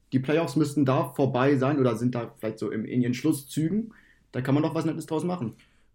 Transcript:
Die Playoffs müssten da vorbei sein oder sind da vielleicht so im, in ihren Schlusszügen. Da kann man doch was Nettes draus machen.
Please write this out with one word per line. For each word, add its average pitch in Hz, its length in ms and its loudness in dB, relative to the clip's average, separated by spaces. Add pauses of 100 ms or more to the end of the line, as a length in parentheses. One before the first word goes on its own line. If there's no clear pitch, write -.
(120)
Die 131 60 2
Playoffs 156 380 0
müssten 143 300 2
da 131 280 0
vorbei 135 420 2
sein 135 220 2
oder 123 160 4
sind 123 200 0
da 117 240 -4
vielleicht 110 200 -6
so 107 120 -4
im, 107 160 -4
in 123 160 0
ihren 120 120 0
Schlusszügen. 160 760 -2 (400)
Da - 80 -2
kann 135 140 2
man 147 80 4
doch 156 120 -2
was 160 120 0
Nettes 156 200 -4
draus 156 160 -2
machen. 175 320 -4 (400)